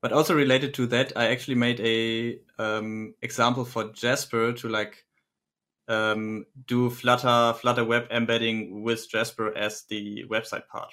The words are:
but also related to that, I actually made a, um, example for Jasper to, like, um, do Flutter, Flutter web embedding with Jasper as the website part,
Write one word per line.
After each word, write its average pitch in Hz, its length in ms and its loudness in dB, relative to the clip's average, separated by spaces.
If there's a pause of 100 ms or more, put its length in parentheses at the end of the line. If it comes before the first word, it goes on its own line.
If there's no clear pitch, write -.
but 117 100 -4
also 151 220 4
related 135 420 4
to 127 120 0
that, 120 280 0
I 113 120 2
actually 123 280 -2
made 120 240 2
a, 113 600 -2 (180)
um, 110 640 -4
example 123 440 0
for 110 260 -4
Jasper 120 600 -2
to, 120 140 -8
like, 107 380 -4 (800)
um, 110 580 -2 (200)
do 123 240 2
Flutter, 123 640 4
Flutter 120 320 2
web 117 240 0
embedding 113 720 0
with 113 280 -2
Jasper 110 460 -2
as 107 280 -4
the 104 420 -8
website - 420 -6
part, - 260 -12